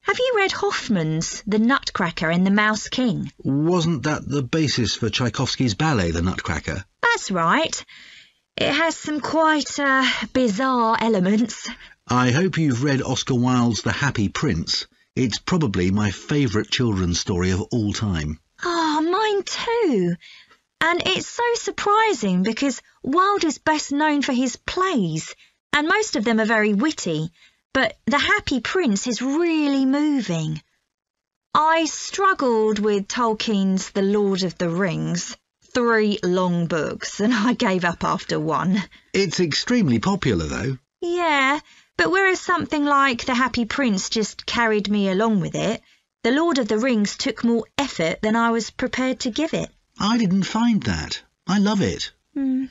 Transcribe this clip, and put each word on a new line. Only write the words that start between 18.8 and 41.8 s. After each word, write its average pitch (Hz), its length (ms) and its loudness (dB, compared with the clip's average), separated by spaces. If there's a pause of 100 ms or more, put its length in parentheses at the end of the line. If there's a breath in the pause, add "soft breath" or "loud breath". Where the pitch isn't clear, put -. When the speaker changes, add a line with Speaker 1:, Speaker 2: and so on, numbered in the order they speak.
Speaker 1:
mine 403 360 0
too. 269 720 0 (680 loud breath)
And 339 240 0
it's 370 220 -2
so - 160 -4 (100)
surprising 403 880 0
because 233 400 -2 (220 soft breath)
Wilde 370 400 2
is 311 160 -2
best 311 320 -2
known 285 320 0
for 277 100 0
his 247 220 0
plays, 220 800 -2 (380 soft breath)
and 294 140 0
most 415 280 0
of 247 80 0
them 226 160 2
are 226 60 2
very 214 280 2
witty, 190 560 -2 (440 soft breath)
but 262 220 0 (100)
The 277 140 2
Happy 392 400 0
Prince 226 480 0
is 233 140 -4
really 285 640 2
moving. 240 760 0 (920)
I 320 320 2
struggled 240 920 0
with 208 280 0
Tolkien's 208 840 0
The 202 100 -2
Lord 196 420 2
of 175 140 -4
the 180 100 -2
Rings, 165 680 -4 (360)
three 226 480 2
long 180 460 0
books, - 540 -4
and 226 120 2
I 226 200 2
gave 190 320 0
up 170 180 -2
after 160 380 -2
one. 160 420 0 (300 loud breath)
Speaker 2:
It's 185 260 0
extremely 165 600 2
popular, 113 480 0
though. 131 300 -4 (220)
Speaker 1:
Yeah, 311 600 0 (360 soft breath)